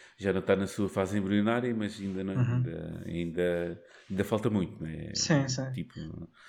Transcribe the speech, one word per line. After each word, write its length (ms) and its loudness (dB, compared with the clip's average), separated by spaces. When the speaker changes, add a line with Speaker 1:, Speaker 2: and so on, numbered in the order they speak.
Speaker 1:
já 160 0
não 60 2
está 160 4
na 120 2
sua 220 0
fase 280 0
embrionária, 580 2
mas 240 -4
ainda 240 -4
não, 120 -2
Speaker 2:
Uhum. 200 2
Speaker 1:
ainda, 500 -2
ainda, 800 0
ainda 140 0
falta 260 2
muito, 320 0
não 80 -6
é? 240 -8
Speaker 2:
Sim, 340 4
sim. 260 -4
Speaker 1:
Tipo, 560 -8